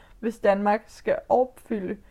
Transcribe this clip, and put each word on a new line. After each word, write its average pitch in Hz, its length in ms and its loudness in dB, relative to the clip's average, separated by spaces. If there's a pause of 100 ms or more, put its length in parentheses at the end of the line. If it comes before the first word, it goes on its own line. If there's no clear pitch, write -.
(200)
hvis 233 200 -6
Danmark 208 480 2
skal - 280 -4 (140)
opfylde 214 680 -2 (140)